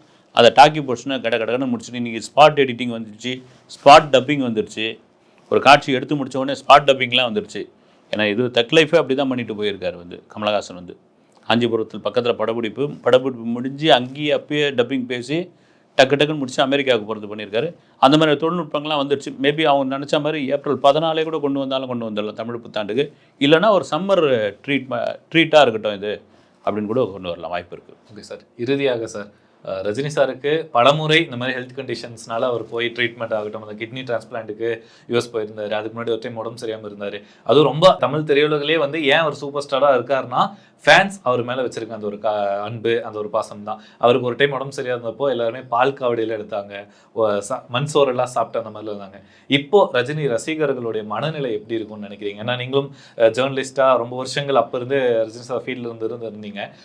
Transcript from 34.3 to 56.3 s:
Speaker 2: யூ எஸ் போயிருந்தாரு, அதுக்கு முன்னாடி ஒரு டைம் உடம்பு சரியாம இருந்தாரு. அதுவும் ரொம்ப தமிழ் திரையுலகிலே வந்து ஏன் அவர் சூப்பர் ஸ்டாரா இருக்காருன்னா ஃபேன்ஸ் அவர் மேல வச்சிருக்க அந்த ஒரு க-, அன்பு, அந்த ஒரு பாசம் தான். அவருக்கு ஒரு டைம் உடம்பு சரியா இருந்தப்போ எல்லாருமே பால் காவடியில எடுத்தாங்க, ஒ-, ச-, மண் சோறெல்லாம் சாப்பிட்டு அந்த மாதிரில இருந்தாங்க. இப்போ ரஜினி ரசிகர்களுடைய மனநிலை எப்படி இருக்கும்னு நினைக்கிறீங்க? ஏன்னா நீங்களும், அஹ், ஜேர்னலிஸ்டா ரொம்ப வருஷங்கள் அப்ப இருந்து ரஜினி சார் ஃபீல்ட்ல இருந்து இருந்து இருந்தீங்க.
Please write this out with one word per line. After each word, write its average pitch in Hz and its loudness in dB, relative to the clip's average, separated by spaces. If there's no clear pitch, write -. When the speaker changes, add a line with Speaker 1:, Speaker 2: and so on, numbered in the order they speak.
Speaker 2:
யூ 120 -4
எஸ் 120 -2
போயிருந்தாரு, 107 -6
அதுக்கு 110 -6
முன்னாடி 117 -6
ஒரு 113 -2
டைம் 120 -12
உடம்பு 113 -10
சரியாம 110 -10
இருந்தாரு. 101 -12
அதுவும் 135 4
ரொம்ப 165 6
தமிழ் 135 -2
திரையுலகிலே 151 2
வந்து 151 -2
ஏன் 139 4
அவர் 156 2
சூப்பர் 139 -8
ஸ்டாரா 135 4
இருக்காருன்னா 131 -2
ஃபேன்ஸ் 180 6
அவர் 123 0
மேல 123 -4
வச்சிருக்க 117 -6
அந்த 107 -10
ஒரு 104 -6
க-, 101 -2
அன்பு, 117 -2
அந்த 107 -10
ஒரு 104 -6
பாசம் 104 -4
தான். 107 -10
அவருக்கு 123 4
ஒரு 120 -4
டைம் 139 2
உடம்பு 135 -8
சரியா 123 -4
இருந்தப்போ 117 -4
எல்லாருமே 117 -4
பால் 127 0
காவடியில 117 -2
எடுத்தாங்க, 101 -10
ஒ-, 104 0
ச-, 127 -8
மண் 131 -4
சோறெல்லாம் 131 2
சாப்பிட்டு 117 -4
அந்த 107 -14
மாதிரில 107 -8
இருந்தாங்க. 98 -14
இப்போ 139 4
ரஜினி 139 -2
ரசிகர்களுடைய 123 -4
மனநிலை 127 -6
எப்படி 107 -8
இருக்கும்னு 107 -8
நினைக்கிறீங்க? 104 -10
ஏன்னா 123 -4
நீங்களும், 139 -4
அஹ், - -16
ஜேர்னலிஸ்டா 131 2
ரொம்ப 123 -4
வருஷங்கள் 135 -4
அப்ப 127 0
இருந்து 123 0
ரஜினி - -12
சார் 120 -8
ஃபீல்ட்ல 123 -8
இருந்து 113 -10
இருந்து 113 -8
இருந்தீங்க. 104 -12